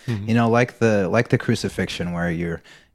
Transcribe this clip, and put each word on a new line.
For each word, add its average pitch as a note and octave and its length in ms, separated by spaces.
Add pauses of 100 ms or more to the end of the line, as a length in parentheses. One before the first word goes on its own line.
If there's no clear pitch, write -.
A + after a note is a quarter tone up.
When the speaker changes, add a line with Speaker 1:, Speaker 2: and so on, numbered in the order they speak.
Speaker 1:
Mm-hmm. G#2+ 240
Speaker 2:
you A2+ 60
know, A#2 140
like A#2+ 300
the, G#2 300
like A2+ 180
the B2+ 100
crucifixion F#2+ 760
where E2+ 180
you're, E2 300 (340)